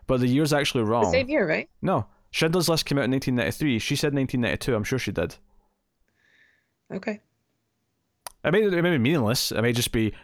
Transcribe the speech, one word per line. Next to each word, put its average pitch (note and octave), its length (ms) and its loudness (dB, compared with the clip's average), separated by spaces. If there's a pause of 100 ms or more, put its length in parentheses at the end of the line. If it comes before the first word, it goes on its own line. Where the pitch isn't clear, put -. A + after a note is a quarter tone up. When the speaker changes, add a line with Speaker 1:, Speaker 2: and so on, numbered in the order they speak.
Speaker 1:
but C3 140 2
the B2+ 60 2
year's C#3+ 260 2
actually C#3+ 320 0
wrong. A2+ 200 2
Speaker 2:
The - 60 2
same B3+ 200 0
year, B3+ 180 2
right? F#3 220 -4 (100)
Speaker 1:
No. E3 260 0 (260)
Schindler's E3 360 0
List D#3+ 160 0
came C#3+ 140 0
out C3+ 60 0
in B2 80 0
nineteen C3+ 240 -2
ninety-three. B2 420 0
She - 180 -2
said D3 160 0
nineteen C3 300 -2
ninety-two. A2+ 320 -2
I'm G#2+ 100 -2
sure C3 140 -2
she G#2 140 -4
did. E2+ 240 -4 (1600)
Speaker 2:
Okay. G#3 280 -8 (1200)
Speaker 1:
It D3 80 0
may, G#3+ 100 4
it F3+ 200 2
may F3 80 2
be D#3+ 80 2
meaningless. B2 540 2
It G#2+ 100 0
may A#2+ 100 2
just A#2 200 -2
be, A2 200 0 (120)